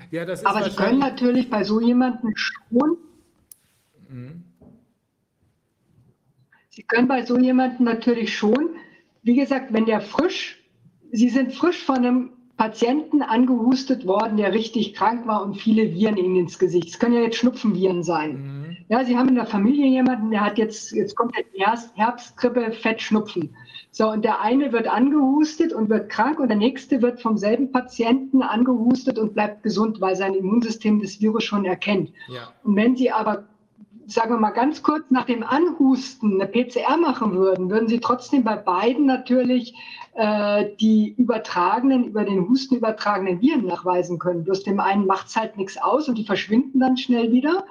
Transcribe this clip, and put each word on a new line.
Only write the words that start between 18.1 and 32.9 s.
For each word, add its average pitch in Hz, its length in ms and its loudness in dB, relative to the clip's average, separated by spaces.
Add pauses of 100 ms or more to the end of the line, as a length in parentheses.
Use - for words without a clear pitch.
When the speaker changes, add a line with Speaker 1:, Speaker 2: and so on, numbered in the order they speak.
Speaker 1:
Mhm. 139 440 -12 (120)
Speaker 2:
Ja, 240 160 2
Sie 240 120 0
haben 262 140 4
in 254 40 4
der 226 120 0
Familie 262 400 2
jemanden, 247 440 2
der 208 120 0
hat 208 160 -2
jetzt, - 340 -4
jetzt 220 240 -4
kommt - 200 -2
der - 80 -6 (120)
Herbst-, 220 400 -2
Herbstgrippe, 233 760 -2
Fettschnupfen. 214 840 -4 (360)
So, 220 180 0
und 214 140 -4
der 220 160 0
eine 247 320 0
wird 226 160 -2
angehustet 285 840 2
und 220 160 -2
wird 208 220 0
krank 277 280 -2
und 262 100 0
der 214 100 2
nächste 254 420 0
wird 240 220 0
vom 220 160 0
selben 226 340 0
Patienten 254 680 0
angehustet 240 760 0
und 220 160 -2
bleibt 208 280 -4
gesund, 214 380 -2
weil 190 160 0
sein 196 180 -2
Immunsystem 214 680 0
das - 200 -10
Virus 220 240 0
schon 202 200 -2
erkennt. 180 460 -2 (180)
Speaker 1:
Ja. 120 240 -16 (120)
Speaker 2:
Und 208 120 2
wenn 240 200 4